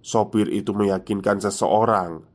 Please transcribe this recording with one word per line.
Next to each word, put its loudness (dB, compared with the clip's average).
Sopir 0
itu -4
meyakinkan 0
seseorang 0